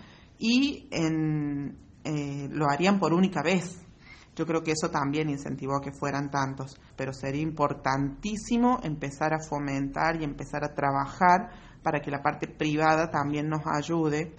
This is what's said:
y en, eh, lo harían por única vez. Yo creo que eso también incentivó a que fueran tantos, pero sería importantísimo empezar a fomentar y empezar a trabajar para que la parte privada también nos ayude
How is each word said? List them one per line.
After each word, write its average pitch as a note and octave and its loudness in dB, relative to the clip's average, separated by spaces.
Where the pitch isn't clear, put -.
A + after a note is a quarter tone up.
y B3+ 2
en, D3+ 0
eh, C#3+ -4
lo D3+ 0
harían F#3 4
por D#3+ 4
única F3+ 4
vez. E3+ 0
Yo D#3+ -4
creo D#3+ 0
que D#3+ 0
eso D#3 0
también D3+ 0
incentivó C#3 -4
a C#3 -2
que C#3 -8
fueran C#3+ -2
tantos, C3+ -4
pero C3+ -4
sería C#3 -4
importantísimo D#3+ 0
empezar D3 -2
a D#3 0
fomentar D3 -2
y - -2
empezar D3 -6
a D3 -4
trabajar C#3+ 2
para D3+ 0
que C#3+ -6
la C#3 -4
parte - -2
privada D#3 2
también D3 0
nos D#3 -2
ayude D#3 0